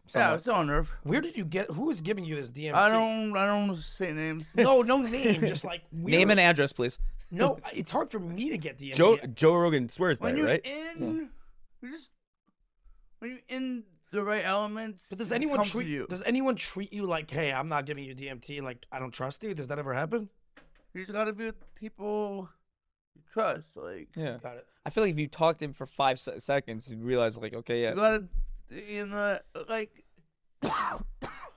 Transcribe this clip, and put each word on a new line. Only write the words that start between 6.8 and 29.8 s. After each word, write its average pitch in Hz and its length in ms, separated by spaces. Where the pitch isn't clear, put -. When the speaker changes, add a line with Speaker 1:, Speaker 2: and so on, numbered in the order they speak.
Speaker 3:
No, 262 260
it's - 160
hard 320 220
for 220 80
me 185 320
to 226 80
get 143 180
D 139 140
M - 0
T. 131 60
Speaker 4:
Joe, 196 200
Joe 160 220
Rogan 156 340
swears 165 280
by - 100
Speaker 1:
When 247 80
Speaker 4:
it, - 20
Speaker 1:
you're 302 100
Speaker 4:
right? - 160
Speaker 1:
in, 320 680
you 247 100
just, 311 180
when 233 120
you're 254 80
in 254 340
the 202 120
right 208 220
elements, 208 640
Speaker 3:
But 190 80
does 208 140
Speaker 1:
it - 40
Speaker 3:
anyone 277 220
Speaker 1:
comes 208 140
to - 80
Speaker 3:
treat 180 80
Speaker 1:
you. 143 200
Speaker 3:
does 180 160
anyone 254 320
treat - 380
you 202 140
like, 160 220
"Hey, 147 220
I'm 131 180
not 147 180
giving 143 180
you 131 80
D 135 160
M 131 100
T, 143 220
like, 127 300
I 135 80
don't 127 120
trust 131 320
you"? 214 120
Does 147 120
that 143 120
ever 135 160
happen? 196 340
Speaker 1:
You 185 80
just 185 100
gotta 214 220
be 214 120
with - 280
people 208 760
you 160 60
trust. 160 420
Like, 87 400
Speaker 2:
Yeah. 147 280
Speaker 3:
Got 123 140
it. 127 100
Speaker 2:
I 151 60
feel 214 120
like 202 100
if 151 60
you 151 80
talked 160 320
to 156 60
him 139 80
for - 140
five 135 320
se-, 107 200
seconds, 120 500
you'd 110 120
realize, 117 360
like, 113 160
okay, 120 280
yeah. 117 80
Speaker 1:
you 110 80
gotta, 214 260
in 208 400
the, 208 300
like, 220 380